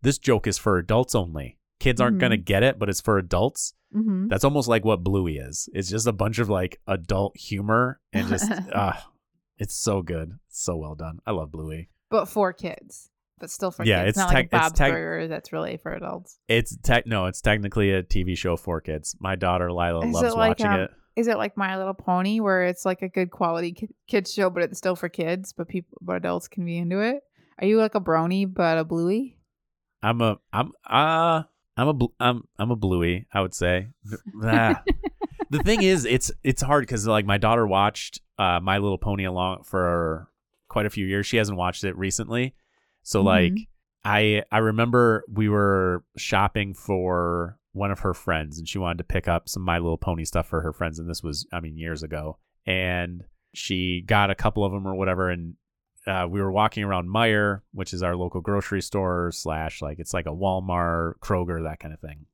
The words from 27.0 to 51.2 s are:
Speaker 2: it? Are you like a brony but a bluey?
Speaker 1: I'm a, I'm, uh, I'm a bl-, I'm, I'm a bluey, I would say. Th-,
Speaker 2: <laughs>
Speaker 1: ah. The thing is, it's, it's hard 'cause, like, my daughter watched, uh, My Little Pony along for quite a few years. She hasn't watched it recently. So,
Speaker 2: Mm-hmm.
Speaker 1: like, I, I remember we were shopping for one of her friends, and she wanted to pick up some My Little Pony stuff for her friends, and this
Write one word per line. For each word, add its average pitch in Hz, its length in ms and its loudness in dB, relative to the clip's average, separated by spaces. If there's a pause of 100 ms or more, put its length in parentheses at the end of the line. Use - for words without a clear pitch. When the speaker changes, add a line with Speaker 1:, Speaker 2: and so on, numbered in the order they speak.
Speaker 2:
it? 247 240 -2 (360)
Are - 60 0
you 214 140 6
like 220 160 2
a 208 60 2
brony 175 500 2
but 170 260 2
a 160 60 2
bluey? 175 540 -2 (680)
Speaker 1:
I'm 117 180 2
a, 110 160 2 (160)
I'm, 104 200 -2 (140)
uh, 160 560 2 (340)
I'm 123 100 2
a 156 60 4
bl-, 123 260 0
I'm, 123 240 2 (140)
I'm 110 140 0
a 120 40 2
bluey, 92 580 0
I 101 60 2
would 95 140 0
say. 90 340 0 (220)
Th-, 110 100 -10 (120)
Speaker 2:
<laughs> 107 120 -10
Speaker 1:
ah. 113 400 2 (640)
The - 140 0
thing 214 180 4
is, 185 220 4
it's, 120 260 2 (140)
it's 131 180 2
hard 139 280 2
'cause, 107 180 -2
like, 107 180 4
my 101 120 2
daughter 113 280 4
watched, 98 540 0 (180)
uh, 87 240 4
My 95 180 2
Little 101 180 0
Pony 98 260 -2
along 92 400 -2
for 87 640 0 (400)
quite 107 180 -2
a 104 40 0
few 101 160 -4
years. 98 200 0
She - 120 0
hasn't 104 200 0
watched 90 280 -2
it 95 120 -4
recently. 113 560 -4 (480)
So, - 180 0
Speaker 2:
Mm-hmm. 98 80 6
Speaker 1:
like, 131 400 4 (360)
I, 104 480 2
I 107 80 4
remember 113 720 4
we 107 180 2
were 98 540 2 (140)
shopping 101 560 0
for 87 840 -2 (140)
one 98 200 -2
of 95 80 -4
her 92 140 -2
friends, 78 460 -4
and 82 80 -10
she - 100 -6
wanted 87 220 -2
to 85 60 -6
pick - 240 -2
up 85 180 0
some 95 160 -6
My 85 140 0
Little 85 200 0
Pony 82 280 -4
stuff 82 220 -2
for 80 140 -2
her 80 120 -4
friends, 80 260 -6
and 85 100 -8
this 82 140 -8